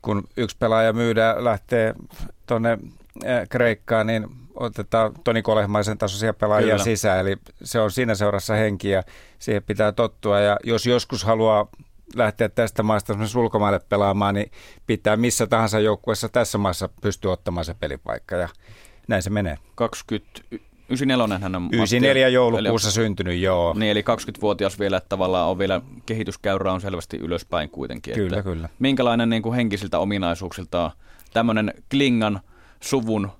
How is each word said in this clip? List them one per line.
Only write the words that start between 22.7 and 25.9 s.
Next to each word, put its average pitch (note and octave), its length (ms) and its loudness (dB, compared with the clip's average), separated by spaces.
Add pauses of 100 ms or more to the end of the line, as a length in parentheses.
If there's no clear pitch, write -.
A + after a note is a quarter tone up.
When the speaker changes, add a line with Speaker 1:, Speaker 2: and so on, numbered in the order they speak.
Speaker 1:
syntynyt, F#2+ 480 0
joo. F2 340 2
Speaker 2:
Niin, G#2+ 180 0
eli G#2 120 2
kaksikymmentävuotias G2+ 760 -2
vielä, G2 180 0
että - 120 -6
tavallaan F#2 400 0
on F#2 80 -2
vielä F#2+ 240 0 (240)